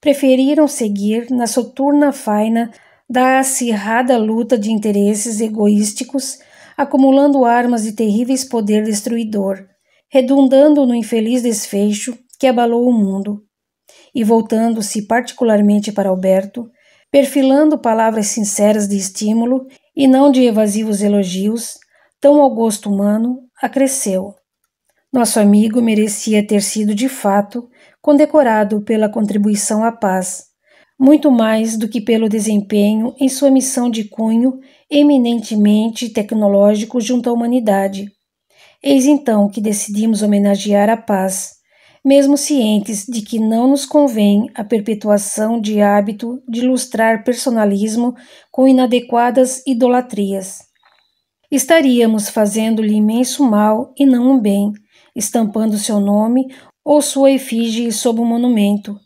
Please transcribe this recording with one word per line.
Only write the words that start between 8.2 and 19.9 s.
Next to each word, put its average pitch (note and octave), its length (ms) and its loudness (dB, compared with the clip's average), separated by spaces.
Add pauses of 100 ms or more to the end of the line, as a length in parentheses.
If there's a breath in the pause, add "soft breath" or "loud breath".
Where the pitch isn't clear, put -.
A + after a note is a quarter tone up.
poder G#3+ 380 -2
destruidor, G#3+ 840 -4 (440)
redundando C#4 760 4
no A#3+ 80 0
infeliz A#3 480 -2
desfecho G#3 760 -4 (200)
que - 80 0
abalou A#3+ 420 0
o B3+ 40 2
mundo. G3+ 500 -2 (720 soft breath)
E A#3 100 -2
voltando-se A3+ 800 -2
particularmente G#3 920 0
para G3 160 -4
Alberto, F#3+ 600 -2 (420 soft breath)
perfilando C#4 680 2
palavras A3 500 0
sinceras G#3 600 0
de G3+ 80 -2
estímulo A3+ 680 -2 (280 loud breath)